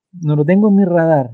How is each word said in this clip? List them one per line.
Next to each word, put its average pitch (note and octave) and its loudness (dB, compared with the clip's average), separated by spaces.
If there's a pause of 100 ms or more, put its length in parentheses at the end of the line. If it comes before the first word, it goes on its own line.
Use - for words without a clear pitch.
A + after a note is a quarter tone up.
(220)
no D3+ -4
lo D3 0
tengo G3 2
en G3+ 2
mi G3 2
radar. D#3+ 0